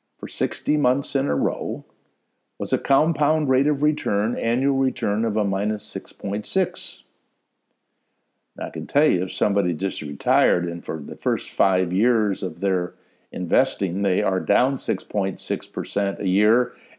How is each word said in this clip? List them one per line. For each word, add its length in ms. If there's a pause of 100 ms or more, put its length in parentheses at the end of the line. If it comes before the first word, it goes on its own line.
(160)
for 120
sixty 480
months 400
in 100
a 80
row 500 (720)
was 160
a 60
compound 680
rate 180
of 160
return, 560
annual 380
return 480
of 120
a 80
minus 400
six 280
point 340
six. 540 (1600)
Now, 120
I 20
can 160
tell 180
you, 200
if 80
somebody 420
just 260
retired 680
and 180
for 200
the 120
first 340
five 420
years 480
of 200
their 340 (380)
investing, 680
they 200
are 160
down 400
six 240
point 380
six 260
percent 540
a 80
year, 440 (260)